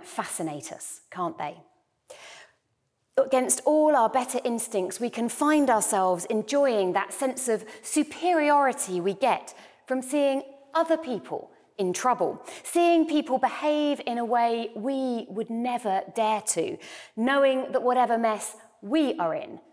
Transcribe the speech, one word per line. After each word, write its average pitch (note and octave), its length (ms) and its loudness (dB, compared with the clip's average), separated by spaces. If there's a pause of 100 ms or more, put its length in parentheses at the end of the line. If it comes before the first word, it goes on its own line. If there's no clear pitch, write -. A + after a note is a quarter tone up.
fascinate - 720 -8
us, - 380 -14
can't F3 280 -6
they? D3 220 -8 (1600)
Against B3+ 500 2
all D4+ 280 4
our A#3 140 6
better B3+ 340 -2
instincts, G#3+ 560 -4
we A#3 120 -4
can A#3 180 -4
find D4 420 2
ourselves F#3+ 540 2
enjoying A3 720 0
that G3 180 -2
sense B3+ 340 -4
of A3 180 0 (180)
superiority D4 1160 2
we F#3+ 140 0
get G#3 400 0 (320)
from C4 160 -2
seeing C#4 400 0 (320)
other E4 220 2
people B3+ 540 -6 (260)
in F#3 160 0
trouble, G#3 480 0 (220)
seeing E4+ 440 4
people D4 320 0
behave D4 680 0
in A#3+ 100 -4
a A#3+ 80 -2
way A#3 500 0
we B3 540 -4
would G#3+ 220 -6
never A#3 520 -2 (120)
dare G#3+ 280 0
to, - 360 -2 (380)
knowing C4 560 2
that A#3 100 0
whatever B3 340 2
mess A3 400 -2 (240)
we C#4 380 2
are E3 160 0
in, - 260 -10 (120)